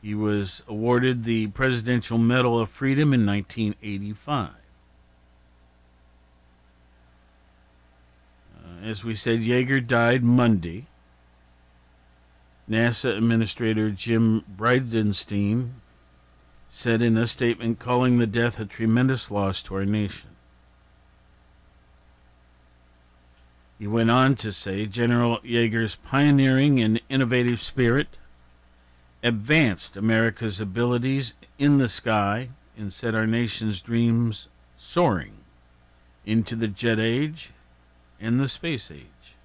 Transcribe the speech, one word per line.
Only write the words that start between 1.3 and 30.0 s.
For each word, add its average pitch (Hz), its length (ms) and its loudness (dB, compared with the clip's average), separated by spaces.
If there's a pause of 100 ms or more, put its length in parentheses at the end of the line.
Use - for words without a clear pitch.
Presidential 120 680 -2
Medal 120 420 4
of 110 100 -2
Freedom 139 440 0
in 117 100 4
nineteen 101 580 -2
eighty-five. 104 680 -6 (4000)
Uh, 85 280 -18
as 110 200 -8
we 113 100 -4
said, 117 240 0
Yeager 123 480 0
died 120 380 2
Monday. 113 640 2 (1800)
nasa 117 460 0
Administrator 110 760 0
Jim 113 520 2 (140)
Bridenstine 113 1120 0 (960)
said 117 340 -2
in 113 140 4
a 117 100 2
statement, 117 540 -2
calling 123 380 2
the 120 100 4
death 117 320 -2
a 110 60 -6
tremendous 117 680 0
loss 98 320 -2
to 95 120 -10
our 98 100 -2
nation. 104 460 -4 (3500)
He 104 80 -8
went 113 240 2
on 131 240 4
to 110 160 -8
say, 101 340 -6
"General 120 540 0
Yeager's 117 560 -2
pioneering 139 840 2
and 110 260 2
innovative 123 540 0
spirit 127 560 0 (1080)
advanced 120 680 0
America's 110 640 0